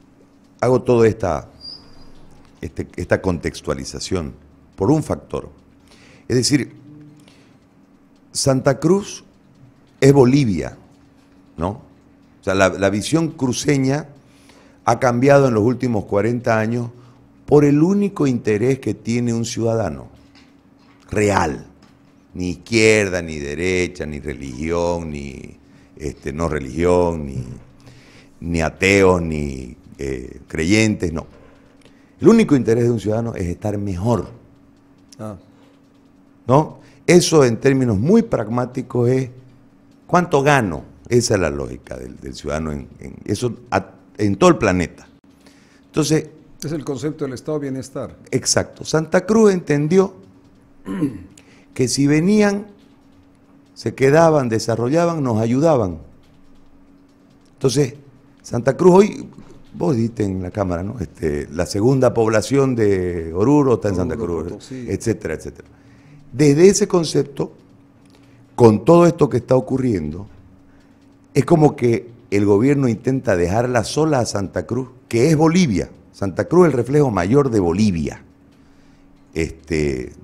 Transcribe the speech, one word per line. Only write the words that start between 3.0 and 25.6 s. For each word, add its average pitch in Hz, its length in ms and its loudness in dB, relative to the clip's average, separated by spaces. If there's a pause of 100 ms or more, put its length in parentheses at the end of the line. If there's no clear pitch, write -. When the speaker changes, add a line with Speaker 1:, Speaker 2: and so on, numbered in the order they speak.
Speaker 1:
contextualización? 73 1120 -6 (420)
Por 98 140 0
un 156 120 2
factor. - 460 -8 (800)
Es 120 80 0
decir, 127 360 0 (1600)
Santa 135 460 0
Cruz 190 460 -2 (760)
es 135 120 8
Bolivia, 123 640 2 (800)
¿no? 82 120 -4 (720)
O - 40 -16
sea, 95 100 -2
la, 95 140 4
la 95 220 0
visión 139 400 -2
cruceña 135 760 -2 (760)
ha 117 160 0
cambiado 135 480 4
en 120 60 0
los 104 100 2
últimos 120 400 -2
cuarenta 113 540 -2
años 117 320 -4 (560)
por 147 180 6
el 147 180 4
único 196 440 0
interés 123 520 0
que 107 160 -4
tiene 117 380 -4
un 117 120 -4
ciudadano 107 640 -4 (1040)
real. 95 560 -2 (680)
Ni 90 160 -6
izquierda, 107 720 2
ni 78 160 -10
derecha, 87 640 -4
ni 73 160 -10
religión, 78 920 -6
ni, 69 460 -14 (400)